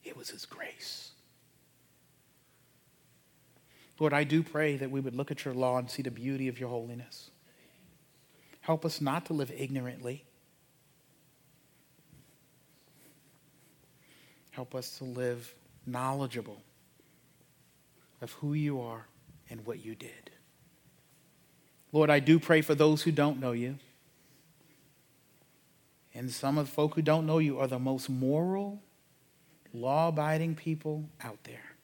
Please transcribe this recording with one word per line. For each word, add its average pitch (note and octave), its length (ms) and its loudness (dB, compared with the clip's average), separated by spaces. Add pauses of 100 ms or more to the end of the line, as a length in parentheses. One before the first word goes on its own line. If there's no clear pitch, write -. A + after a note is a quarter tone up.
It - 120 -12
was - 140 -12
his - 160 -14
grace. - 640 -12 (3000)
Lord, D3+ 140 2
I D3 100 4
do D#3 220 4
pray D3+ 320 0
that C3 140 -4
we C3+ 100 -2
would B2 160 -6
look C#3 160 -4
at - 120 -8
your C3 100 -4
law B2+ 240 2
and A#2+ 120 -4
see - 120 -6
the C3 100 -4
beauty C3 340 -4
of B2 140 -6
your B2 80 -6
holiness. A#2+ 600 -10 (1300)
Help D#3+ 220 0
us D#3+ 160 -4
not D3 240 0
to E3+ 80 -4
live C3+ 200 -2
ignorantly. B2+ 720 -6 (4000)
Help B2+ 220 -10
us B2+ 220 -8
to C3+ 80 -12
live B2 500 -4 (320)
knowledgeable B2 760 -4 (1600)
of A#2+ 100 -12
who D3 220 -4
you D3 260 0
are A2+ 240 -8 (460)
and A2 160 -12
what A#2 180 -8
you A2 100 -10
did. - 360 -18 (1600)
Lord, D3+ 160 6
I D3 120 8
do D#3 180 10
pray D#3+ 240 6
for D3+ 120 2
those D3+ 280 6
who E3+ 100 2
don't D3 260 2
know C3 140 -2
you. B2 240 -4 (2500)
And B2 160 -6
some C#3 260 0
of D3 80 2
the C3+ 80 -8
folk D3+ 220 2
who D#3+ 80 2
don't D#3 240 4
know D#3 100 2
you D3 220 2
are C3+ 80 2
the B2+ 120 -2
most C3 300 -2
moral, F3+ 720 0 (920)
law-abiding D#3 800 2
people D#3 500 -4 (180)
out A2 220 -14
there. - 400 -18